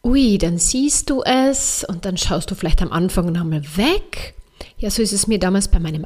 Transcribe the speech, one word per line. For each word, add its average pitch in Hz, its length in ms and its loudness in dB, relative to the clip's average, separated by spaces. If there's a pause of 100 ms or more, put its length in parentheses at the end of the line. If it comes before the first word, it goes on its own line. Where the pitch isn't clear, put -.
ui, 240 320 4
dann 170 220 0
siehst 269 500 0
du 262 140 0
es 262 640 0
und 175 200 -8
dann 185 140 -4
schaust - 320 -2
du 196 40 -4
vielleicht 160 280 2
am 175 100 -2
Anfang 170 400 0
nochmal 160 300 -2 (140)
weg. 320 580 -2 (420)
Ja, 208 140 -4
so 226 100 -2
ist 202 120 0
es 202 140 -2
mir 220 120 0
damals 190 300 0
bei 180 120 4
meinem 156 260 -6